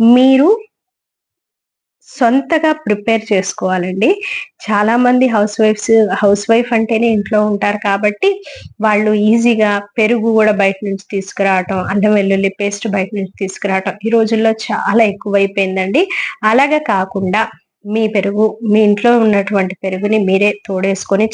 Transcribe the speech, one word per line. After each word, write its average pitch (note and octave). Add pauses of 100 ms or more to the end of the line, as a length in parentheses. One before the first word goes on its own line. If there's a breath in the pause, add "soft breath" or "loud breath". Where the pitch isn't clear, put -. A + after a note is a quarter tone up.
(160)
మీరు C4 (1700)
సొంతగా C4+ (140)
ప్రిపేర్ G#3+ (100)
చేసుకోవాలండి. F#3+ (540 loud breath)
చాలా G#3+ (100)
మంది B3+
హౌస్ G#3
వైఫ్స్, G#3+ (320)
హౌస్ G3+
వైఫ్ A#3+
అంటేనే A3+
ఇంట్లో G#3
ఉంటారు G#3
కాబట్టి G#3 (560 loud breath)
వాళ్ళు G#3+ (180)
ఈజీగా A3+ (260)
పెరుగు A3+
కూడా G#3+ (100)
బయట G3 (100)
నుంచి G3 (100)
తీసుకురావటం, F#3+ (140)
అల్లం G#3
వెల్లుల్లి G3
పేస్ట్ G3+
బయట F#3+
నుంచి F#3+
తీసుకురావటం G3
ఈ A3+
రోజుల్లో A3 (160)
చాలా G3
ఎక్కువైపోయిందండి. G3 (480 loud breath)
అలాగే C#4+ (140)
కాకుండా F#3+ (520)
మీ A3+ (120)
పెరుగు, G3+ (280)
మీ G#3+
ఇంట్లో G#3 (140)
ఉన్నటువంటి G3+
పెరుగుని G3 (100)
మీరే F#3+ (160)
తోడేసుకొని F#3+